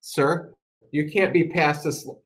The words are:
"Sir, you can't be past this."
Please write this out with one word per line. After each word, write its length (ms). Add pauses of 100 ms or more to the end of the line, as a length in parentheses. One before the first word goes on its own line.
"Sir, 540 (380)
you 180
can't 220
be 160
past 340
this." 240 (200)